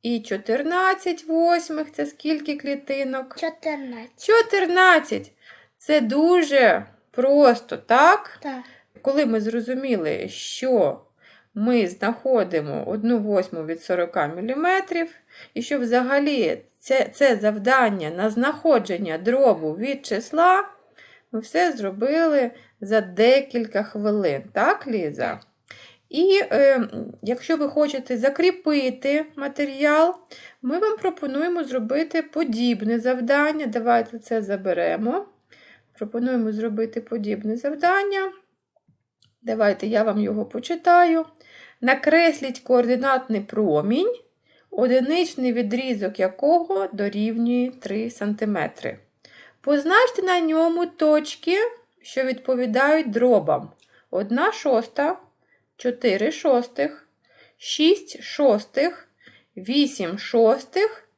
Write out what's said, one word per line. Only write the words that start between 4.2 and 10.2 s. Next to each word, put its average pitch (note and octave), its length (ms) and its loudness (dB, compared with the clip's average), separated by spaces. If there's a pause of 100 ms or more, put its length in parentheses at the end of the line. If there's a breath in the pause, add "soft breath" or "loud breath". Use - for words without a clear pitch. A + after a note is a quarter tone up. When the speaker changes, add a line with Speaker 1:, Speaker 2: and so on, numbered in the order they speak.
Speaker 1:
Чотирнадцять. F#4 1040 4 (460 soft breath)
Це D4+ 240 2
дуже C#4 840 4 (260)
просто, C4+ 680 4
так? D#4+ 640 4
Speaker 2:
Так. C4 220 -10 (380 loud breath)
Speaker 1:
Коли C#4 240 0
ми A3+ 160 0
зрозуміли, A3+ 880 -4